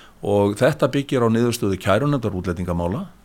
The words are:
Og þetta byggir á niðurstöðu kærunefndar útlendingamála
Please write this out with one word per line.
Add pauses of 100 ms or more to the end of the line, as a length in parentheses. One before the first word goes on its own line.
(240)
Og
þetta
byggir
á
niðurstöðu
kærunefndar
útlendingamála (180)